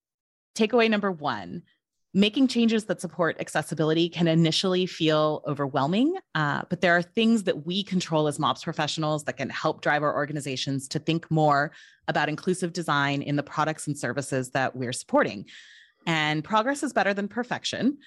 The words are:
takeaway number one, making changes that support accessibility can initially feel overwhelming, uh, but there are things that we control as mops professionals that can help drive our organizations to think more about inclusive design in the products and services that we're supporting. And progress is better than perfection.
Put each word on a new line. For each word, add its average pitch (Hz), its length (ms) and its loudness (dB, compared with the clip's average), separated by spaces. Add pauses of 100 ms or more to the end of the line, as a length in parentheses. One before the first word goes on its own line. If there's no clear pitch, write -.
(560)
takeaway 226 340 2
number 202 220 0
one, 139 500 -6 (540)
making 254 320 4
changes 226 380 2
that 175 160 -4
support 165 380 -2
accessibility 160 680 0
can 165 180 0
initially 170 600 2
feel 156 600 0
overwhelming, 147 680 0 (200)
uh, 147 340 0
but 175 120 -4
there 175 160 6
are 175 40 2
things 226 420 2
that 160 220 -2
we 190 180 -4
control 160 440 0
as 143 120 -2
mops 131 240 0
professionals 156 600 -4
that - 140 -8
can 131 120 -6
help - 320 -2
drive 147 220 2
our 147 120 0
organizations 139 720 -4
to - 120 -6
think 165 320 -2
more 151 400 4 (360)
about 156 220 0
inclusive 170 440 -4
design 143 480 0
in 143 140 -2
the 143 80 0
products 151 440 -2
and 147 100 -4
services 131 540 -4
that 131 240 0
we're 127 160 -6
supporting. 123 540 0 (600)
And 156 380 0
progress 220 400 0
is 262 80 -4
better 202 220 2
than 202 160 -4
perfection. 240 760 -4